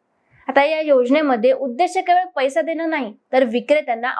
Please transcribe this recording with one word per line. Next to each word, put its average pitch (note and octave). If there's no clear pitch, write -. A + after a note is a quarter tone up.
आता C4+
या D#4
योजनेमध्ये C4
उद्देश C#4+
केवळ F4+
पैसा C#4
देणं D#4+
नाही, C4+
तर C4
विक्रेत्यांना A#3+